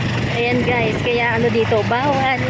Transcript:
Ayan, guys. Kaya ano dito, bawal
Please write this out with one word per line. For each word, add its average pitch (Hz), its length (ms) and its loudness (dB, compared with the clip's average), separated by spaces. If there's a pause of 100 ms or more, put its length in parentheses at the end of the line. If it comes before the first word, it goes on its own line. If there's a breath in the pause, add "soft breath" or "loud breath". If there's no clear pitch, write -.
(340)
Ayan, 240 320 0
guys. 233 340 0
Kaya 233 380 0
ano 240 100 2
dito, 220 380 2
bawal 269 520 0 (100)